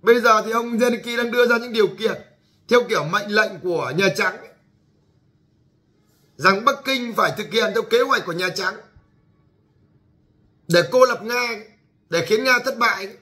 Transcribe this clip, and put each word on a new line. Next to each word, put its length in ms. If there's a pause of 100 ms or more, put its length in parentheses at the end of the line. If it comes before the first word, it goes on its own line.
Bây 200
giờ 200
thì 100
ông 260
Zelensky 400
đang 140
đưa 160
ra 100
những 160
điều 140
kiện 340 (480)
theo 100 (100)
kiểu 140
mệnh 240
lệnh 360
của 320
Nhà 200
Trắng 220
ấy, 120 (1900)
rằng 300
Bắc 100 (100)
Kinh 280
phải 240
thực 140
hiện 220
theo 100
kế 180
hoạch 240
của 80
Nhà 160
Trắng 260 (1900)
để 240
cô 140
lập 180
Nga, 260 (600)
để 160
khiến 180
Nga 160
thất 180
bại. 300 (140)